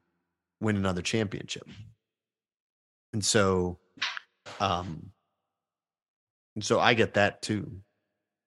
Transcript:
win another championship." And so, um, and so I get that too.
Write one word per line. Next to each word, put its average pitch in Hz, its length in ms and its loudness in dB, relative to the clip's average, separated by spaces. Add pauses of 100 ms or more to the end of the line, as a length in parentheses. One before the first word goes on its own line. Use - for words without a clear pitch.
(600)
win 107 160 0
another 95 240 0
championship." - 640 -4 (1500)
And 107 120 -2
so, 92 540 2 (800)
um, 92 520 -2 (1400)
and 104 100 -8
so 107 140 4
I 110 140 6
get 107 220 2
that 101 260 2
too. 98 400 -6 (640)